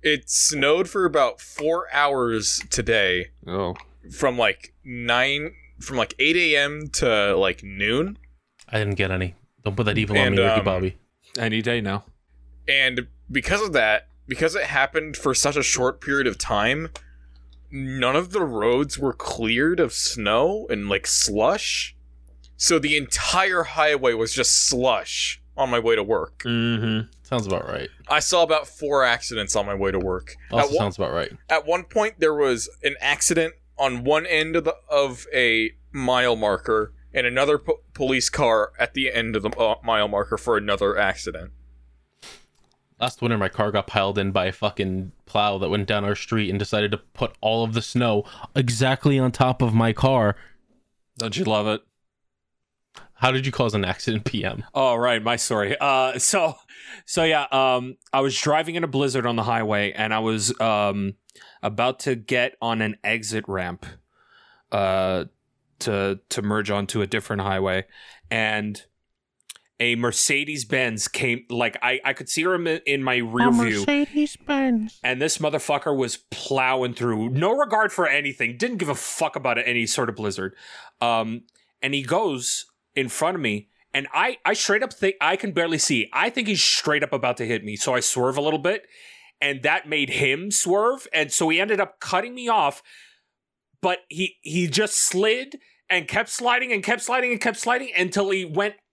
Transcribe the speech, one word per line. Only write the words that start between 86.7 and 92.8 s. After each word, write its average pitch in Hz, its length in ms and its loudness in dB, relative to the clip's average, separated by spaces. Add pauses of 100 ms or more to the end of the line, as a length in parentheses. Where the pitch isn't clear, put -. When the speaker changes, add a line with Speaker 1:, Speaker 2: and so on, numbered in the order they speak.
Speaker 2:
up 147 100 -4
about 123 260 -2
to 120 80 -4
hit 110 180 -2
me, 104 120 -8
so 131 180 -2
I 127 60 2
swerve 131 360 0
a 147 60 0
little 156 160 0
bit, 180 240 -2 (580)
and 139 220 -2
that 151 260 0
made 147 220 -2
him 143 400 0
swerve, 214 640 0
and 156 180 0
so 165 160 2
he 160 100 2
ended 202 220 0
up - 200 -4
cutting 220 340 -2
me 247 140 -8
off, 170 340 2 (1000)